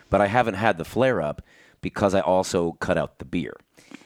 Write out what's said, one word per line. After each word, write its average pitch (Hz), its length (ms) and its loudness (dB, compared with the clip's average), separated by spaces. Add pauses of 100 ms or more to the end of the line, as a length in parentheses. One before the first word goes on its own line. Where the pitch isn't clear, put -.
(120)
But 98 100 4
I 101 60 4
haven't 113 260 2
had 98 240 0
the 80 80 -8
flare-up 104 560 -2 (400)
because 95 320 0
I 98 60 2
also 87 540 0
cut - 220 -2
out 76 220 -4
the - 80 -16
beer. 67 300 -6 (500)